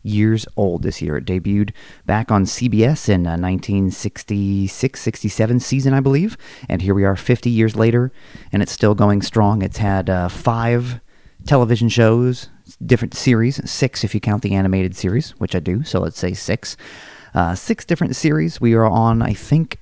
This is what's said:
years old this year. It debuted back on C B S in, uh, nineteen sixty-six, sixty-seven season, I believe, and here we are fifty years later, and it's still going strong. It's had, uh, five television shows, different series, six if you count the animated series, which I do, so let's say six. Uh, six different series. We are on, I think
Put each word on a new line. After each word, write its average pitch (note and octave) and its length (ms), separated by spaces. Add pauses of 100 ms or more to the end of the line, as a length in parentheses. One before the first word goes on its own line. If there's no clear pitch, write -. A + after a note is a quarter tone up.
years G#2+ 460 (100)
old F#2 240
this - 220
year. D2+ 140
It C2 80
debuted G2+ 440 (380)
back G#2+ 240
on G2 160
C - 200
B G#2+ 160
S D3 240
in, F2+ 200
uh, E2+ 80
nineteen F#2 560
sixty-six, G2 1080
sixty-seven A2+ 600
season, C3+ 340
I C3+ 60
believe, C#3 360 (320)
and F2 140
here F#2+ 140
we G2 80
are G2 120
fifty A#2+ 360
years A2 240
later, A#2 360 (400)
and G2+ 120
it's - 80
still G#2 240
going G#2 260
strong. G#2 400
It's F#2+ 160
had, G2 320
uh, F2+ 200
five A#2+ 720 (460)
television A#2 420
shows, A#2+ 640 (340)
different - 300
series, A#2+ 560
six - 340
if A2 120
you G#2 40
count G#2 220
the G2 140
animated F#2+ 400
series, G2+ 420
which - 160
I F2+ 60
do, F#2 240
so F#2 160
let's F2 180
say F#2 160
six. - 420 (600)
Uh, F2 180
six - 320
different - 300
series. D#3 440
We A2+ 140
are A2+ 140
on, A2+ 340
I G#2 120
think - 480